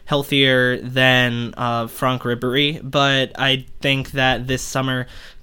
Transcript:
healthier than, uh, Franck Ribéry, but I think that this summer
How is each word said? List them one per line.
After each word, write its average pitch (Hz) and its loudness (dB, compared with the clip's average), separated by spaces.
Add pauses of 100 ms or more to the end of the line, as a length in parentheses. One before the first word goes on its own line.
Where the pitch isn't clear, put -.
healthier 135 2
than, 127 2
uh, 117 -2
Franck 127 -2
Ribéry, 127 0
but 135 0
I 135 0 (140)
think 135 -2
that 131 0
this 127 -2
summer 131 -4 (360)